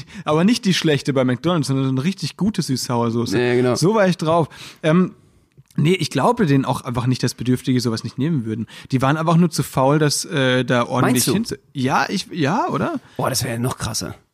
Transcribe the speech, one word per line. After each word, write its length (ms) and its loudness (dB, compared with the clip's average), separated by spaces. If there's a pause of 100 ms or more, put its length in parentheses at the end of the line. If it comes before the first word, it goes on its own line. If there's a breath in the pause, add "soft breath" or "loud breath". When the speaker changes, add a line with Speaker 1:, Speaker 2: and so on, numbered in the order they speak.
(260 loud breath)
Speaker 1:
Aber 180 2
nicht 220 2
die 100 4
schlechte 380 0
bei 100 2
McDonald's, 460 0
sondern 160 0
so 60 0
eine 120 0
richtig 340 -4
gute 240 -2
Süß-Sauersoße. 800 0
Speaker 2:
Ja, 140 2
genau. 200 2
Speaker 1:
So 200 2
war 120 4
ich 100 2
drauf. 320 0 (340 loud breath)
Ähm, 320 2 (640)
nee, 180 2
ich 160 -4
glaube 340 2
denen 200 4
auch 160 -4
einfach 260 -4
nicht, 160 0
dass 100 0
Bedürftige 460 0
sowas 240 -2
nicht 160 -10
nehmen 260 -2
würden. 220 -6 (240 loud breath)
Die 100 0
waren 160 2
einfach 200 2
nur 120 6
zu 140 -2
faul, 340 2
das, 280 0
äh, 400 0
da 200 0
ordentlich 400 0
Speaker 2:
Meinst 20 0
du? 60 2
Speaker 1:
hinzu-, 220 -2 (180)
ja, 360 0
ich, 220 -6
ja, 360 0
oder? 320 -4 (180)
Speaker 2:
Boah, 120 -2
das 140 -2
wär 100 -6
ja 60 -6
noch 180 -4
krasser. 380 -8 (180)